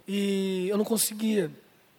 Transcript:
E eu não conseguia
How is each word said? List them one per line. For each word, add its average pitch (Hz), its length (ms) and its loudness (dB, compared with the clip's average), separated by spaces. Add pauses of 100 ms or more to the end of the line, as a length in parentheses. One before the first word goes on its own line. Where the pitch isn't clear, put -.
E 196 640 0
eu 202 80 0
não 214 60 2
conseguia 214 680 0 (480)